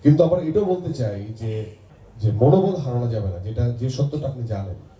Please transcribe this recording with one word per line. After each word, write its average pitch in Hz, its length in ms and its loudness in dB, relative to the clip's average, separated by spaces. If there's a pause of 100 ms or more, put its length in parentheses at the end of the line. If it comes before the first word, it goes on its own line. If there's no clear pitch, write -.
কিন্তু 147 200 6
আবার 170 200 2
এটাও 196 220 0
বলতে 175 280 -2
চাই 104 320 -6 (140)
যে, 110 360 -8 (460)
যে 107 100 2
মনোবল 185 440 4
হারানো 123 320 -4
যাবে 104 220 -4
না, 87 100 -8
যেটা, 110 300 -2
যে 120 200 -4
সত্যটা 143 380 -2
আপনি 120 200 -8
জানেন 98 280 -6 (240)